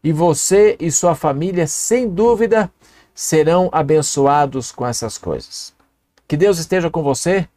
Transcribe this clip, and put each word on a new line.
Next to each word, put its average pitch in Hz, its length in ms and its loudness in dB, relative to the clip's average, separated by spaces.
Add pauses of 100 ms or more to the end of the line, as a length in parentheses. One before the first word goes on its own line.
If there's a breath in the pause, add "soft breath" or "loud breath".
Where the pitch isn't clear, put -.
E 160 100 0
você 175 680 2
e 165 100 -2
sua 170 240 0
família, 165 520 -2
sem 233 420 -2
dúvida, 214 640 0 (420 soft breath)
serão 165 580 2
abençoados 143 1000 0
com 123 140 -6
essas 117 320 -6
coisas. - 560 -10 (520)
Que 151 100 -2
Deus 185 220 2
esteja 170 320 -2
com 165 120 -4
você. 165 540 -2